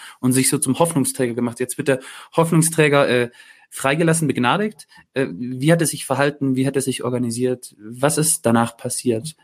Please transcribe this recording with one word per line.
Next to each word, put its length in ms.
und 140
sich 160
so 100
zum 220
Hoffnungsträger 540
gemacht. 260
Jetzt 180
wird 80
der 140
Hoffnungsträger, 760
äh, 220
freigelassen, 560
begnadigt. 600
Äh, 160
wie 400
hat 100
er 60
sich 180
verhalten? 520
Wie 100
hat 80
er 80
sich 220
organisiert? 760
Was 400
ist 260
danach 320
passiert? 680